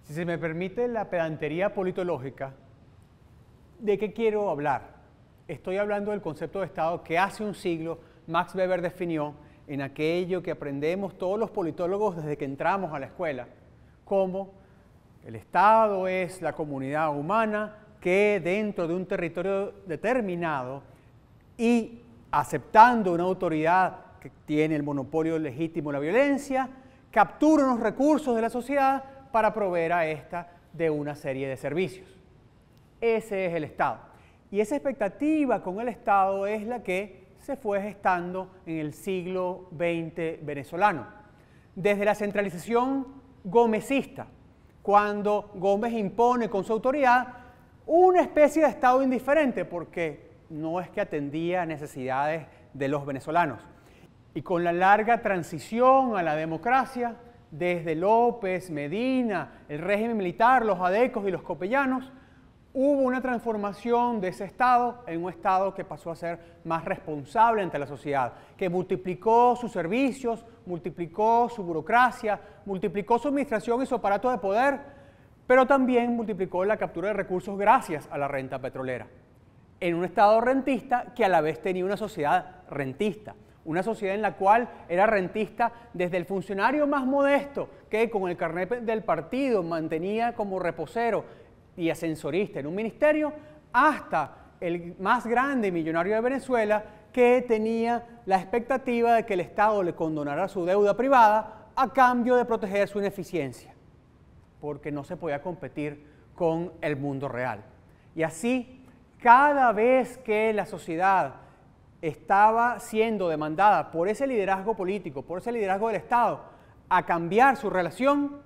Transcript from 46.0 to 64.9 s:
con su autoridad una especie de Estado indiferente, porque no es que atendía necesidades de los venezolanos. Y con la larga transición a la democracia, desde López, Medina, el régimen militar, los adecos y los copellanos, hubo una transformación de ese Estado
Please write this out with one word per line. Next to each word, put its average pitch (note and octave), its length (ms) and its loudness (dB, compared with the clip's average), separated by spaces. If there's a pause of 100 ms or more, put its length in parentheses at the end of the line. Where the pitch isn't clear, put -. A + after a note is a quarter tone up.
con F#3+ 140 -2
su A3+ 100 -2
autoridad B3+ 540 2 (580)
una F4+ 360 6
especie D4+ 420 4
de C#4 60 6
Estado B3+ 340 2
indiferente, C4 640 2
porque E3 640 -8 (180)
no D#3+ 300 -6
es D#3+ 100 -8
que G#3 120 -6
atendía E3 640 -2
necesidades C#3+ 800 -4 (260)
de C3+ 140 -4
los C#3 180 -2
venezolanos. D3 540 -2 (760)
Y D#3+ 80 -8
con E3+ 220 0
la F3 80 2
larga G#3 500 4
transición A3+ 960 2
a F3 60 0
la D3+ 120 0
democracia, A#3 800 -2 (360)
desde E3 440 -2
López, G3+ 760 2
Medina, G3 1000 -2
el D3 100 -8
régimen G#3 380 0
militar, A3+ 480 4
los F#3+ 140 0
adecos G3+ 480 2
y F#3 40 0
los E3 100 -4
copellanos, B3+ 680 -2 (640)
hubo C#4 300 2
una B3+ 180 0
transformación A#3 1000 -2
de F#3 100 -2
ese G3+ 140 -8
Estado A#3+ 640 0